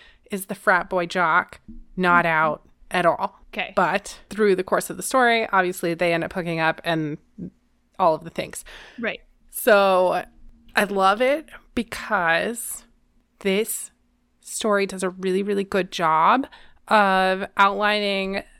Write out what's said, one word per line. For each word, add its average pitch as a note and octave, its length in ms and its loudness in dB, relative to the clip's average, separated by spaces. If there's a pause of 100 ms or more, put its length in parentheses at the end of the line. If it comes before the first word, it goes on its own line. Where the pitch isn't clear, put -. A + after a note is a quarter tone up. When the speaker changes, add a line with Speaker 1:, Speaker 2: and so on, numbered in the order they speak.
(300)
Speaker 1:
is F#3+ 160 -8
the G3+ 80 -10
frat F3+ 340 0
boy F3+ 180 -2
jock, E3+ 540 0 (360)
not F3 280 4
Speaker 2:
Mm-hmm. E3 100 0
Speaker 1:
out D#3 340 0 (220)
at F3 160 -2
all. E3+ 320 0 (140)
Speaker 2:
Okay. F#3+ 240 -8
Speaker 1:
But F#3 420 -2 (120)
through G3+ 260 2
the F#3 80 -4
course - 260 -2
of D#3+ 60 -10
the F#3 60 -12
story, A#3 480 2
obviously F#3 440 0
they E3+ 200 0
end E3 100 -2
up - 80 -8
hooking E3+ 260 -6
up D#3+ 260 0
and D#3 340 -4 (800)
all E3+ 160 4
of D#3 100 -8
the E3 60 -16
things. - 340 -10 (340)
Speaker 2:
Right. A3+ 220 -6 (300)
Speaker 1:
So F#3 720 4 (500)
I G#3 100 2
love G3 360 2
it C#4+ 300 0 (240)
because F#3+ 1120 -4 (560)
this G3+ 500 -4 (500)
story G3+ 460 -2
does F#3+ 160 -10
a F#3 80 -2
really, F#3 320 -2
really G3 220 -2
good F#3+ 280 -2
job F3 540 2 (420)
of F#3+ 560 2 (140)
outlining G3+ 840 0 (180)